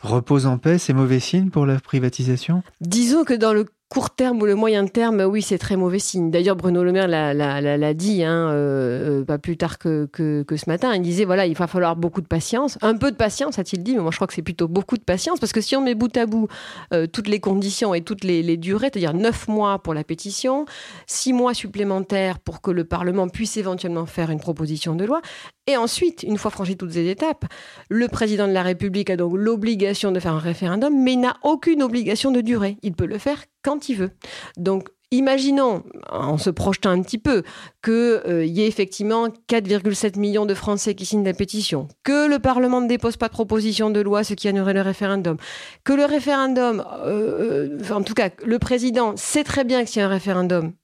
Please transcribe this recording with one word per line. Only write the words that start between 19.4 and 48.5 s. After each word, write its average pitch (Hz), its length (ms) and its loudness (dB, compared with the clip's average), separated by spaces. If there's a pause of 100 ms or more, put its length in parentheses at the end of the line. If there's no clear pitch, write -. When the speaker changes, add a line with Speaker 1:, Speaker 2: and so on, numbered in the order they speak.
Speaker 2:
mois 208 300 0
pour 165 160 -4
la 151 100 -4
pétition, 254 600 -4 (400)
six - 260 -2
mois 247 220 2
supplémentaires 196 840 -2
pour - 220 -12
que 190 100 -2
le 170 140 0
Parlement 180 440 0
puisse 208 260 -6
éventuellement 180 520 -4
faire 160 240 -4
une 151 80 -2
proposition 156 560 -4
de 180 100 -2
loi, 294 160 0 (460)
et 277 100 2
ensuite, 330 460 0
une 208 140 -2
fois - 140 -4
franchi 190 240 -4
toutes 175 160 -8
ces 170 160 0
étapes, 262 380 -2 (440)
le 233 180 2
président 208 400 0
de 196 60 2
la 185 100 2
République 185 460 -2
a 185 60 2
donc 175 200 0
l'obligation 202 760 0
de 180 80 0
faire 175 140 -2
un 156 60 0
référendum, 180 540 0 (100)
mais 254 100 2
il 247 60 2
n'a 247 240 0
aucune 302 400 2
obligation 233 480 0
de 247 100 2
durée. 208 400 0
Il 202 120 -4
peut 170 140 -2
le 214 100 -6
faire 285 260 -2 (200)
quand 285 260 -4
il 254 60 0
veut. 190 160 -2 (460)
Donc, 190 320 -2 (200)
imaginons, 269 720 2 (300)
en 147 260 -2
se 180 140 0
projetant 185 400 0
un 180 100 4
petit 190 160 -4
peu, 220 240 2 (400)
que, 226 460 2
euh, 165 180 2
y 170 160 0
ait 214 60 4
effectivement 214 600 0 (180)
quatre 226 180 2
virgule 196 300 2
sept 202 220 -2
millions 208 280 2
de 202 80 0
Français 202 400 -2
qui 202 100 -8
signent 202 220 0
la 190 80 0
pétition, 190 540 -4 (160)
que 294 260 2
le 285 80 4
Parlement 247 420 2
ne 247 80 0
dépose 233 300 0
pas 233 100 -2
de 220 60 -6
proposition 214 560 0
de 208 120 2
loi, 208 220 2
ce 208 120 -4
qui 208 120 -4
annulerait 196 260 2
le 196 80 2
référendum, 190 560 -2 (460)
que 269 100 2
le 285 120 4
référendum, 262 800 2 (200)
euh, - 20 -2
euh, 226 760 0
enfin, 202 140 -4
en 202 80 0
tout 214 100 -6
cas, 208 160 2 (160)
le 233 140 2